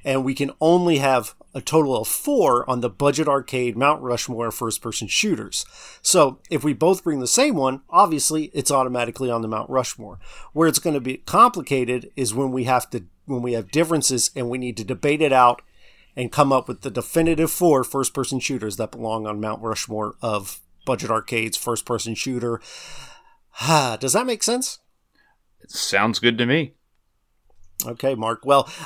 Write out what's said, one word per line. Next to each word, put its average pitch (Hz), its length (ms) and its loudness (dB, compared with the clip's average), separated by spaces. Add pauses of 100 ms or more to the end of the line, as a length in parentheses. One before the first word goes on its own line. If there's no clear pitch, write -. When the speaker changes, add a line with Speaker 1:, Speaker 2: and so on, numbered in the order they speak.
Speaker 1:
And 135 200 0
we 131 100 -2
can 139 260 -4
only 170 380 4
have 135 360 0 (200)
a 135 60 -10
total 147 400 2
of 117 80 -6
four 156 600 2
on 123 120 -2
the 120 80 0
Budget 143 400 0
Arcade 123 480 0
Mount 143 260 2
Rushmore 117 480 -4
first-person 113 580 -6
shooters. 117 580 -2 (340)
So 147 400 4 (100)
if 156 140 -2
we 151 80 2
both 170 320 2
bring 147 160 -2
the 123 60 -4
same 269 300 2
one, 135 340 0
obviously 156 540 4 (100)
it's 143 160 -2
automatically 127 600 0
on 113 120 0
the 110 60 -4
Mount 110 200 -4
Rushmore. 113 500 -4 (360)
Where 160 120 4
it's 156 140 4
gonna 151 200 0
be 127 180 -6
complicated 135 960 2
is 117 180 -2
when 135 180 -2
we 127 120 -2
have 123 260 0
to, 110 140 -6 (220)
when 127 160 -4
we 120 100 -4
have 110 180 -4
differences 151 640 0
and 123 140 -4
we 127 100 -4
need 123 200 -6
to 113 60 -8
debate 147 360 0
it 147 120 4
out 123 300 6 (540)
and 123 160 -6
come 139 200 4
up 127 160 0
with 123 140 -10
the 135 80 -6
definitive 160 600 0
four 147 340 4
first-person 131 560 -4
shooters 107 380 -6
that 110 140 -6
belong 110 340 -6
on 104 140 -6
Mount 107 220 -4
Rushmore 107 600 -6
of 104 380 -4 (240)
Budget 127 260 -2
Arcade's 110 460 -2
first-person 113 600 -4
shooter. 120 500 -4
<sighs> - 960 -18
Does 131 540 2
that 240 120 0
make 240 160 -4
sense? 247 360 -2 (840)
Speaker 2:
It - 100 -20
sounds 104 480 0
good 120 200 2
to 120 80 0
me. 139 280 0 (1120)
Speaker 1:
Okay, 127 300 -4
Mark. 110 300 -4
Well, 139 240 4 (180)